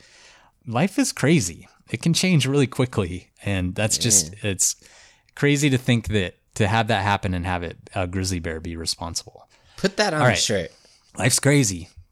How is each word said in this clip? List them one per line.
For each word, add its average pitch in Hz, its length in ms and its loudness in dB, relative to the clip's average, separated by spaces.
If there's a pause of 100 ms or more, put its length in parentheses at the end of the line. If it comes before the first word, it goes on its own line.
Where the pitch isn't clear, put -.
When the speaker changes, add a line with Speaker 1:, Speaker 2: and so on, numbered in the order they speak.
(680)
Speaker 1:
life 135 320 0
is 269 140 0
crazy. 127 560 0 (220)
It - 120 -6
can 170 100 2
change 156 340 2
really 139 200 2
quickly, 104 640 -4 (140)
and 90 300 -2
that's 107 240 0
just, 90 340 2 (100)
Speaker 2:
Yeah. 104 80 -2
Speaker 1:
it's - 260 -2 (580)
crazy 143 360 2
to 131 80 2
think 120 300 0
that, 98 260 0 (200)
to 110 120 2
have 110 220 2
that 104 160 0
happen 101 300 0
and 87 120 -4
have 90 160 -2
it, 82 140 -8 (180)
a 95 120 -2
grizzly 92 340 -2
bear 80 200 -6
be 82 160 -10
responsible. - 720 -10 (280)
Speaker 2:
Put 190 220 -4
that 208 160 0
on 151 60 0
Speaker 1:
All 123 60 4
Speaker 2:
a 123 40 6
Speaker 1:
right. 90 80 2
Speaker 2:
shirt. 92 320 0 (480)
Speaker 1:
Life's 123 200 2
crazy. 107 500 2 (240)